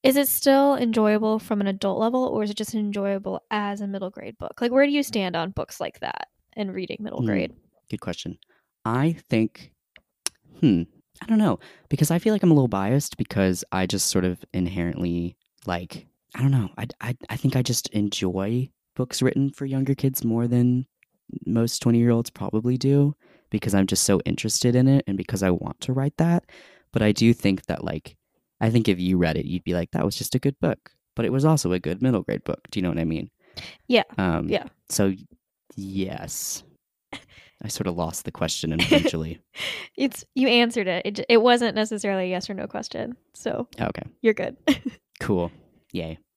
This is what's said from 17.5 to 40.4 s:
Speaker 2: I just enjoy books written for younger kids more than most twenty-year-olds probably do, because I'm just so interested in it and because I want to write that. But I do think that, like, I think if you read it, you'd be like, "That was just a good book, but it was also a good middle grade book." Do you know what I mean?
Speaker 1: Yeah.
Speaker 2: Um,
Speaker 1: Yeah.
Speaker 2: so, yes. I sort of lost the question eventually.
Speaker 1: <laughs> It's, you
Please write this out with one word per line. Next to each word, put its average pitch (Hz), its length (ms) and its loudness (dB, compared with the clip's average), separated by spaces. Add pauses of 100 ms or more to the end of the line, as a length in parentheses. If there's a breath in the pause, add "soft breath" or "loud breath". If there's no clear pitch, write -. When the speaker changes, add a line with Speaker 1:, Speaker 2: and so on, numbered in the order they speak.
Speaker 2:
I 127 60 2
just - 260 -2
enjoy 101 800 -2 (240)
books 127 280 -4
written 139 280 2
for - 160 -10
younger 135 280 0
kids 131 300 -2
more 113 220 2
than 123 400 4 (580)
most 117 380 0
twenty-year-olds 117 480 4
probably 110 480 -2
do, 143 360 4 (360 soft breath)
because 104 240 -2
I'm 95 120 4
just - 180 0
so 98 200 4
interested 120 520 0
in 127 100 6
it 135 220 6
and 98 80 -2
because 95 260 -4
I 95 80 4
want - 320 -2
to 131 100 -2
write 135 260 -2
that. 170 260 4 (480 loud breath)
But - 100 2
I 107 100 6
do 113 220 6
think 95 320 0
that, - 180 -4
like, - 320 -8 (440)
I 113 100 2
think 113 180 4
if 92 120 4
you 92 180 2
read 80 180 2
it, - 80 -2
you'd 90 200 -6
be 87 100 -2
like, 85 160 -2
"That - 140 -2
was 98 120 -2
just - 180 -6
a 127 40 2
good 139 220 -2
book, - 320 -2 (220)
but 113 100 -2
it 113 80 0
was 135 120 2
also 151 280 4
a 90 80 0
good 92 200 -4
middle 123 220 2
grade - 220 -6
book." - 260 -6
Do - 80 -8
you 92 40 0
know 87 80 0
what 82 80 -4
I 82 60 -2
mean? 80 260 -4 (580 loud breath)
Speaker 1:
Yeah. 240 160 4 (140)
Speaker 2:
Um, 90 300 0
Speaker 1:
Yeah. - 160 -2 (240)
Speaker 2:
so, 98 240 2 (640)
yes. 95 880 -8 (1000 loud breath)
I 104 60 -10
sort - 180 -6
of 87 100 -4
lost 82 280 -4
the - 80 -10
question - 400 -4
eventually. 82 720 0
Speaker 1:
<laughs> - 60 -20 (460 loud breath)
It's, - 380 -4
you 262 140 2